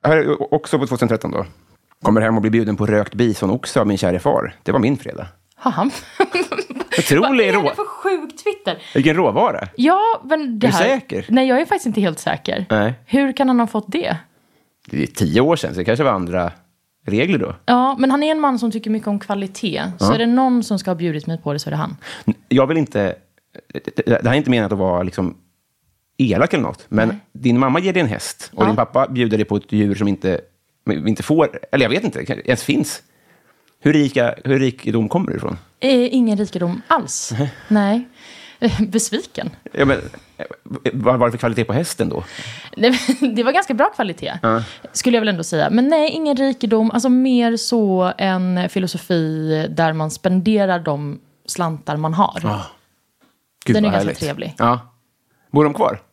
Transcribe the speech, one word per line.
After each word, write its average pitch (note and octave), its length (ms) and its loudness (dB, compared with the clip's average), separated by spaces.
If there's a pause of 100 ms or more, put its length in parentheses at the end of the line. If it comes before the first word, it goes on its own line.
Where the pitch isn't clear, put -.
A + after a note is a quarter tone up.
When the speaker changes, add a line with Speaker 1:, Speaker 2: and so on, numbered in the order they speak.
Speaker 1:
Ja. C#3 60 0
Speaker 2:
Här D#3+ 80 4
är C3 380 0
också D3 240 0
på C3 80 0
tvåtusen A#2+ 220 0
tretton G#2+ 220 -2
då. - 160 -6 (560)
Kommer G#2+ 180 4
hem A2 160 2
och G#2+ 40 2
blir G#2+ 100 2
bjuden G#2+ 260 2
på G#2 100 0
rökt G#2 280 0
bisonoxe A2 680 0
av G2+ 60 2
min G2+ 120 0
kära F2+ 200 0
far. - 440 0
Det F#2+ 100 -2
var C3+ 60 2
min B2+ 180 2
fredag. - 300 -12 (300)
Speaker 1:
Har - 140 -2
han? G3 200 -2 (280)
<laughs> F4+ 800 -4
Speaker 2:
Otrolig - 220 4
Speaker 1:
Vad C4 200 4
är F#3+ 120 4
Speaker 2:
rå- F#3+ 180 2
Speaker 1:
det - 40 -8
för G#4 120 -6
sjuk E4+ 580 -4
Twitter? F#3 380 -4 (120)
Speaker 2:
Vilken D#3 220 4
råvara. D#3 600 2
Speaker 1:
Ja, E4 240 4 (240)
men C4+ 340 -2
det A#3+ 80 2
Speaker 2:
Är - 40 4
du F#3+ 60 2
Speaker 1:
här F3 80 4
Speaker 2:
säker? A3+ 440 -2
Speaker 1:
Nej, C4 200 4
jag B3+ 120 4
är E4 60 0
faktiskt G4 200 -2
inte G#3 140 0
helt E3+ 180 0
säker. - 520 -4
Speaker 2:
Nej. A2 240 2 (120)
Speaker 1:
Hur C4+ 260 2
kan C4 160 0
han B3 120 4
ha A#3 60 2
fått G#3 260 -6
det? D#4 240 -2 (760)
Speaker 2:
Det C#2+ 120 -2
är - 40 0
tio E2 340 0
år D#3 160 4
sedan, - 180 -6
så F2+ 40 -6
det F2+ 60 -4
kanske A#2+ 200 0
var C3 80 4
andra F2 400 -2 (540)
regler C3+ 320 0
då. - 160 -4 (120)
Speaker 1:
Ja, B3 320 2
men C4 120 2
han C#4+ 120 2
är D4+ 80 0
en D#4 100 0
man C4+ 180 0
som A3+ 120 -2
tycker A3 200 -6
mycket G#3+ 180 -2
om G3+ 120 -2
kvalitet. G3 640 -4 (160)
Så - 60 0
Speaker 2:
Ja. - 100 4
Speaker 1:
är A3 40 0
det A#3 80 2
någon B3 360 2
som G3 160 -2
ska F#3 120 -4
ha F3+ 40 0
bjudit D#3+ 320 -4
mig E3 120 -4
på D3 140 -4
det, D3 60 -4
så D3+ 100 -8
är - 20 -6
det D3+ 60 -4
han. D3+ 200 -4 (520)
Speaker 2:
Jag C3 180 4
vill D#3+ 100 0
inte, G#2 400 0 (560)
det, - 80 -8 (160)
det, - 100 -2
det - 180 2
här A#2+ 80 2
är - 60 2
inte C#3+ 120 0
menat G#2+ 220 2
att G2 60 -2
vara F#2 240 0
liksom F2+ 340 -4 (840)
elak A#2+ 360 2
eller C#3+ 100 0
något, - 240 -8
men - 200 2
Speaker 1:
Nej. G#3 100 -4 (140)
Speaker 2:
din B2+ 260 2
mamma C3+ 220 2
ger F#3 120 0
dig F3 100 2
en B2 60 0
häst - 460 -8
och G#2 80 0
Speaker 1:
Ja. G#2+ 40 4
Speaker 2:
din G#2+ 100 2
pappa B2+ 320 0
bjuder A#2+ 280 0
dig G#2 100 2
på G#2 100 0
ett - 160 -4
djur G#2 220 2
som G2+ 140 0
inte, F#2 320 0 (500)
inte F2+ 320 -2
får, D#3 360 2 (140)
eller C3+ 120 4
jag G#2+ 60 0
vet E3 140 0
inte, - 160 -4 (240)
ens A#2+ 180 0
finns. - 400 -2 (800)
Hur D3 120 2
rika, C3 420 2 (100)
hur C3+ 140 2
rikedom A#2 500 0
kommer F3 220 0
du - 60 -4
ifrån? - 220 -6 (220)
Speaker 1:
Eh, B3+ 340 2
ingen A3+ 240 2
rikedom F#3 500 -4
alls. A3+ 500 -2
Speaker 2:
Nej. C#3+ 120 -2 (180)
Speaker 1:
Nej. G#3+ 400 2 (520)
Eh, A3+ 200 0
besviken. A3 680 -4 (220)
Speaker 2:
Ja, C#3 120 0
men, C3+ 140 2 (400)
eh, - 60 -10 (480)
vad B2 260 2
var A#2+ 80 4
det A#2 40 2
för A#2+ 80 -8
kvalitet A#2 260 -2
på G2+ 80 -4
hästen B2 360 -2
då? - 160 -6 (520)
Speaker 1:
Nej, A#3+ 220 2 (220)
men B3 140 0
<laughs> - 0 -
det A#3 80 0
var B3+ 100 2
ganska F4 220 0
bra D4 160 2
kvalitet, G3 420 -6 (100)
Speaker 2:
Ja. A2+ 200 2 (300)
Speaker 1:
skulle A#3+ 240 0
jag A3+ 40 4
väl G#3+ 80 0
ändå E3+ 160 -2
säga. D3+ 260 0
Men B3 180 2
nej, D#4 220 2
ingen D4+ 260 -2
rikedom. A3+ 540 0
Alltså, A#3 180 0
mer B3 480 2
så G3 600 0
en F#3 500 0
filosofi D#3+ 1040 -2
där D#3+ 220 2
man D#3 180 -2
spenderar F#3+ 680 2
de D3 420 -6 (260)
slantar D#3+ 500 -4
man D#3 180 -2
har. - 300 0
Speaker 2:
Ah. G#2 160 -2 (1080)
Gud, A#2 100 4
Speaker 1:
Den G#2+ 80 2
är G#2 40 2
Speaker 2:
vad G2 40 0
Speaker 1:
ganska G2 140 0
Speaker 2:
härligt. - 140 -4
Speaker 1:
trevlig. - 380 -8
Speaker 2:
Ja. A#2 220 2 (680)
Bor D3 140 4
de D3 100 0
kvar? A#2+ 240 0 (140)